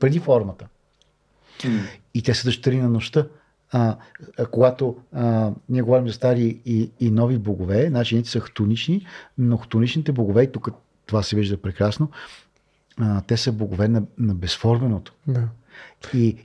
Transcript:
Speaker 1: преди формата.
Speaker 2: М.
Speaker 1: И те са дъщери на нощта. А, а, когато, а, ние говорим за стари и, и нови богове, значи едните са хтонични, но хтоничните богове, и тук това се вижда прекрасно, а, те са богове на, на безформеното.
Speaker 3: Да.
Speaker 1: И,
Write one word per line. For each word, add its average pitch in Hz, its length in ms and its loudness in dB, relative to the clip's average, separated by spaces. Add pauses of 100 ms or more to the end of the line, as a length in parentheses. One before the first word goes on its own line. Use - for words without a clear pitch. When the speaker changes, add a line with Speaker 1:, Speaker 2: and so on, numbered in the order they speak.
Speaker 1:
преди 143 200 4
формата. 110 460 0 (1000)
Speaker 2:
М. 127 60 0 (440)
Speaker 1:
И 117 80 -2
те 120 120 2
са - 140 -2
дъщери 127 280 0
на 127 120 2
нощта. 117 380 0 (460)
А, 113 240 0 (420)
а, 120 80 -2
когато, 127 500 2 (160)
а, 113 380 0 (180)
ние 127 140 0
говорим 123 260 2
за 107 60 -4
стари 120 520 0
и, 113 240 0 (100)
и 117 100 2
нови 120 280 2
богове, 101 500 0
значи 120 260 0
едните 117 160 0
са 117 100 -4
хтонични, 117 680 -2 (320)
но 120 180 2
хтоничните 123 560 -2
богове, 113 300 2
и 135 100 0
тук 117 160 -8 (380)
това 107 160 0
се 104 140 -4
вижда 101 200 0
прекрасно, 104 540 -2 (880)
а, 104 200 2
те 117 160 -2
са 120 160 -2
богове 104 360 -2
на, 113 140 2 (160)
на 107 160 0
безформеното. 113 800 -2 (120)
Speaker 3:
Да. 123 160 0 (720)
Speaker 1:
И, 117 300 2